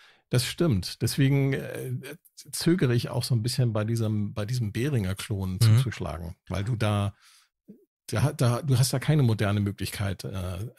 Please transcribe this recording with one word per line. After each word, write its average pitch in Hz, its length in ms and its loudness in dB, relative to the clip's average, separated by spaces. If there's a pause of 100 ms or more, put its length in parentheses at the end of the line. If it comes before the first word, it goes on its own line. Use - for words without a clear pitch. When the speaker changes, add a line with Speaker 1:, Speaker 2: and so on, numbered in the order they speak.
(300)
Speaker 1:
Das 123 160 0
stimmt. 123 560 -2
Deswegen, 139 520 2
äh, 131 400 -6 (580)
zögere 165 420 2
ich 120 160 0
auch 123 140 -4
so 123 120 0
ein 110 80 2
bisschen 120 300 0
bei 107 100 0
diesem, 107 500 -2
bei 104 120 -4
diesem 113 260 -2
Behringer-Klon 98 840 -2
Speaker 2:
Mhm. 98 60 -2
Speaker 1:
zuzuschlagen, 92 760 2 (120)
weil 90 160 -2
du 117 140 -2
da, 104 360 0 (920)
da, 110 240 2
da, 120 300 2
du 131 180 2
hast 135 140 2
da 131 60 0
keine 151 220 2
moderne 104 380 2
Möglichkeit, 98 640 -4
äh, 92 560 -8